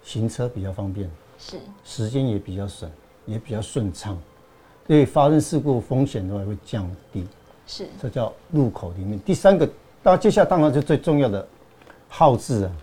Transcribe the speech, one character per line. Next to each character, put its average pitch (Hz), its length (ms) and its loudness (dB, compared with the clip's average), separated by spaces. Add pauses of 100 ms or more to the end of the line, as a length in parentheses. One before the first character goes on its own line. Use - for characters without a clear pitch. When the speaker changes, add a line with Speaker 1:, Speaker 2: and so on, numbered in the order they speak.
Speaker 1:
行 113 260 -4
车 123 200 -4
比 113 120 -10
较 95 120 -6
方 98 200 -8
便， 95 160 -8 (300)
Speaker 2:
是。 - 180 -18 (280)
Speaker 1:
时 110 240 -6
间 135 180 -2
也 110 100 0
比 92 200 -8
较 98 100 -6
省， 87 240 -14 (360)
也 107 120 -6
比 - 140 -10
较 107 100 -4
顺 101 300 -4
畅， 95 260 -10 (720)
所 156 80 6
以 147 80 6
发 147 240 2
生 156 120 4
事 - 180 -2
故 131 220 0
风 131 240 0
险 113 220 -4
的 98 100 -4
话 98 80 -6
会 101 200 -6
降 95 260 -6 (220)
低。 92 140 -8 (380)
Speaker 2:
是。 - 220 -14 (140)
Speaker 1:
这 135 80 -6
叫 - 240 -4 (180)
路 147 200 2
口 90 260 -10
里 92 80 -8
面。 104 160 -6
第 190 140 -2
三 196 220 6
个， 156 120 2 (340)
那 180 140 6
接 196 120 4
下 202 140 6
来 - 60 4
当 180 120 4
然 151 120 4
就 143 100 2
最 147 140 2
重 151 220 0
要 135 100 2
的 98 180 -4 (600)
号 143 280 4
志 107 280 0
啊 92 80 -6 (100)